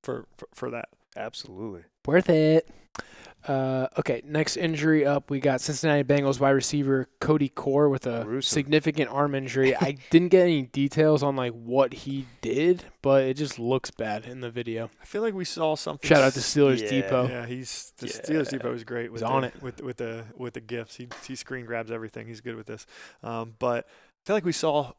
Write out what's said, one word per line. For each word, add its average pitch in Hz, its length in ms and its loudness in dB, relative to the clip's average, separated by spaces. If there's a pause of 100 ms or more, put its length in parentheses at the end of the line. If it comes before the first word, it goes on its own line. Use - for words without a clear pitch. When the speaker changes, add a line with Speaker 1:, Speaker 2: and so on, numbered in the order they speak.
Speaker 1:
for, 123 240 -8 (100)
for, - 160 -18
for 123 200 -10
that. 117 160 -10 (280)
Speaker 2:
Absolutely. 104 640 -12 (240)
Speaker 3:
Worth 170 220 4
it. 156 400 4 (760)
Uh, 131 420 -2 (100)
okay, 131 260 -2
next 151 320 -2
injury 156 480 2
up, 143 240 0
we 139 100 -2
got 131 220 2
Cincinnati 147 420 0
Bengals 135 380 2
wide 139 120 6
receiver 135 560 2 (120)
Cody 147 300 2
Core 143 400 2
with 131 160 -2
a 117 180 -4
Speaker 2:
Gruesome. 120 160 -4 (140)
Speaker 3:
significant 147 560 2
arm 143 240 0
injury. 131 420 2
Speaker 2:
<laughs> - 40 -2
Speaker 3:
I 139 180 0 (100)
didn't 170 220 6
get 185 140 8
any 160 180 2
details 143 600 2
on, 139 140 -2
like, 123 160 -2
what 120 400 2
he 139 320 -8 (160)
did, 160 440 2 (180)
but 135 220 4
it 131 100 -2
just 143 240 -6
looks 123 320 -2
bad 107 340 -8
in 127 160 -14
the 123 80 -10
video. 117 400 -8 (140)
Speaker 1:
I - 20 -20
feel - 160 -8
like 226 140 -2
we 185 100 -6
saw 156 300 -2
something 147 340 -8
Speaker 3:
Shout 147 140 8
out 131 100 6
to 135 60 -6
Speaker 1:
s- - 160 -4
Speaker 3:
Steelers 139 260 6
Speaker 2:
Yeah. 107 80 -4
Speaker 3:
Depot. 127 400 0
Speaker 1:
Yeah, 120 160 -6
he's, 123 540 -12
the 123 80 -12
Speaker 2:
Yeah. - 60 -8
Speaker 1:
Steelers 151 360 -4
Depot 123 240 -6
is 117 100 -10
great 117 300 -8
with 113 80 -10
Speaker 3:
He's 113 100 -4
on 131 120 0
Speaker 1:
the, 123 60 -4
Speaker 3:
it. - 140 -16
Speaker 1:
with, 127 200 -14
with 127 160 -10
the, 113 260 -10 (140)
with 123 160 -12
the 120 80 -14
gifs. 113 340 -12
He, 123 120 -16 (200)
he 135 80 -10
screen 127 300 -12
grabs 113 240 -6
everything. 113 360 -10
He's 113 140 -16
good 113 160 -12
with 110 100 -16
this. 113 200 -14 (360)
Um, 113 360 -10
but 120 280 -2
I - 400 -20
feel 208 100 0
like 180 100 -2
we 170 60 0
saw 147 460 0